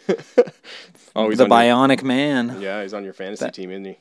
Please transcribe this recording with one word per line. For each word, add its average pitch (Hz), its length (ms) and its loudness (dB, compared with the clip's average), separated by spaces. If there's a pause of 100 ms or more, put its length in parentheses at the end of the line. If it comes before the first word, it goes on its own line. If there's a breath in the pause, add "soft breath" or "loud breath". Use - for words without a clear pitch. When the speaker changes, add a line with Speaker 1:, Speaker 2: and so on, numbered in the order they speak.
Speaker 1:
<laughs> - 560 -2 (540 loud breath)
Oh, 110 120 0
he's 107 100 0
Speaker 2:
The 127 60 6
Speaker 1:
on 104 60 4
your 117 80 8
Speaker 2:
Bionic 127 460 4
Man. 127 560 -2
Speaker 1:
Yeah, 101 220 -6
he's 98 120 -12
on 101 80 -10
your 95 100 -12
fantasy 98 320 -10
Speaker 2:
That - 100 -8
Speaker 1:
team, 92 160 -12
isn't 98 140 -10
he? 95 160 -16